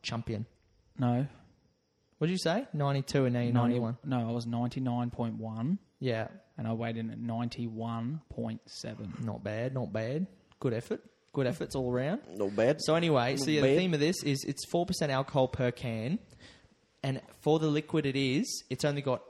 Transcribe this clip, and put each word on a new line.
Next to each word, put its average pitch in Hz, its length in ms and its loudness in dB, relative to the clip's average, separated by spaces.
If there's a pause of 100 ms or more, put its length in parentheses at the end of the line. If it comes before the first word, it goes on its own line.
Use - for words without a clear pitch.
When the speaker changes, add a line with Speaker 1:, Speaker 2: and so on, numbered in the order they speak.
Speaker 1:
Champion. 117 420 -4 (540)
Speaker 2:
No. 123 260 4 (920)
Speaker 1:
What 156 80 2
did 180 60 2
you 190 60 0
say? 196 340 0
Ninety-two 139 520 2
and 123 80 4
now 120 80 2
you're 120 120 2
Speaker 2:
Ninety, 120 260 4
Speaker 1:
ninety-one. 117 260 -2
Speaker 2:
no, 123 240 0
I - 20 -2
was 117 140 -2
ninety-nine 120 640 -2
point 117 280 -4
one. 113 420 -2 (200)
Speaker 1:
Yeah. 113 280 -2 (300)
Speaker 2:
And 110 100 -4
I 113 60 -2
weighed 113 240 -2
in 113 120 -4
at 110 80 -10
ninety-one 117 1120 -4
point 113 380 -6
seven. 110 540 -10
Speaker 1:
Not 113 220 -6
bad, 110 300 -4
not 123 180 -4
bad. 123 360 -2 (320)
Good 123 140 0
effort. 117 280 -4 (320)
Good 135 140 0
efforts 156 280 -4
all 127 160 0
around. 143 300 0 (140)
Speaker 3:
Not 101 200 -2
bad. 123 260 6
Speaker 1:
So 156 140 4
anyway, 139 420 4
so 139 80 0
Speaker 3:
Not 156 60 2
Speaker 1:
yeah, 147 100 4
the 135 80 6
Speaker 3:
bad. 143 80 6
Speaker 1:
theme 180 160 4
of 147 60 2
this 160 240 2
is 139 240 0
it's - 220 -6
four 175 160 2
percent 170 260 -2
alcohol 135 360 2
per 123 240 0
can. 120 480 -4 (800)
And 135 200 -2 (200)
for 160 180 4
the 156 80 2
liquid 151 380 2
it 135 120 0
is, 139 520 0
it's - 140 -4
only 143 180 2
got 131 280 0